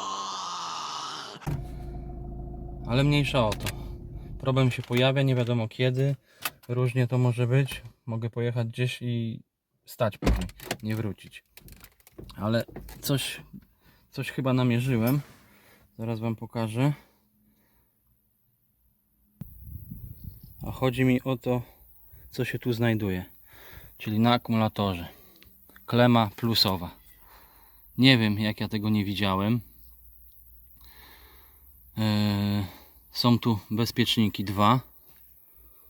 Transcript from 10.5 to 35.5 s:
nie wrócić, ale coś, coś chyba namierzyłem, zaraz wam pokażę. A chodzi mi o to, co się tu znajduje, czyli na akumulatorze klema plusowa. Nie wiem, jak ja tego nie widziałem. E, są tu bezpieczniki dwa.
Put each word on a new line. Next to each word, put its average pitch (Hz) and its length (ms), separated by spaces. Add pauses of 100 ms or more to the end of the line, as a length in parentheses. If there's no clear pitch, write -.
nie 110 140
wrócić, - 480 (920)
ale 110 280 (360)
coś, - 400 (680)
coś - 200
chyba 131 220
namierzyłem, 127 680 (760)
zaraz 113 220
wam 113 160
pokażę. 117 560 (3750)
A 95 80
chodzi 131 340
mi 123 180
o 131 140
to, 123 260 (680)
co 127 140
się 123 140
tu 123 140
znajduje, 107 520 (760)
czyli 107 200
na 117 140
akumulatorze 107 760 (800)
klema 117 500
plusowa. 95 540 (1080)
Nie 131 200
wiem, 107 200
jak 107 220
ja 104 80
tego 107 200
nie 107 160
widziałem. 101 560 (2500)
E, 104 680 (460)
są 120 260
tu 113 200 (120)
bezpieczniki 110 760
dwa. 104 360 (1080)